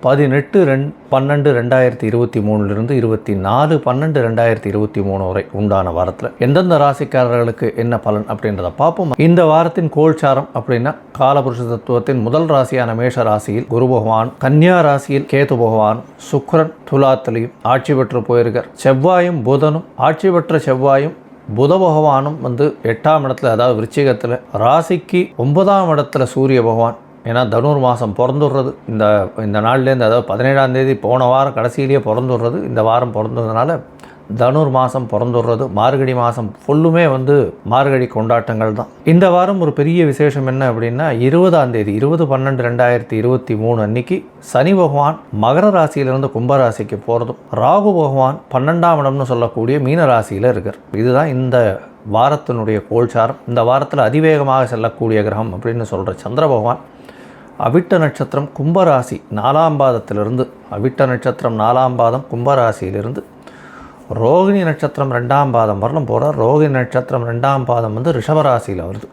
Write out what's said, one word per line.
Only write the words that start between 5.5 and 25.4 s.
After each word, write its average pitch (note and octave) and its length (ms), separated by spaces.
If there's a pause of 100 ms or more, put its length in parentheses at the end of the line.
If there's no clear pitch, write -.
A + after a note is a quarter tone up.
உண்டான G2 380
வாரத்துல F#2 320 (160)
எந்தெந்த E3+ 380
ராசிக்காரர்களுக்கு B2 840 (160)
என்ன A#2 220
பலன் G#2+ 280
அப்படின்றத G2 360 (120)
பார்ப்போம். E3 340 (120)
இந்த F3 140 (100)
வாரத்தின் E3 460
கோல்சாரம் D3+ 520 (100)
அப்படின்னா, B2 320 (280)
காலபுருஷ C3 520
தத்துவத்தின் A#2+ 540
முதல் D3+ 280
ராசியான B2+ 480
மேஷ A#2+ 280
ராசியில் G#2+ 440
குரு A#2+ 200
பகவான், A2+ 380 (120)
கன்னியா D#3 440
ராசியில் C#3 460
கேது C#3 300
பகவான், A2 380 (280)
சுக்கிரன் D#3+ 440 (160)
துலாத்திலையும் C3 680 (180)
ஆட்சி C3+ 260
பெற்று B2 300
போயிருக்கார். A#2 400 (140)
செவ்வாயும் E3+ 640
புதனும், D3+ 400 (200)
ஆட்சி D#3+ 280
பெற்ற D#3+ 320
செவ்வாயும் C#3 480 (420)
புத C#3+ 240
பகவானும் D3+ 640
வந்து B2 220 (240)
எட்டாம் D3+ 360
இடத்துல, B2+ 280
அதாவது A#2+ 240
விருச்சிகத்துல, A#2 600 (260)
ராசிக்கு E3 560 (240)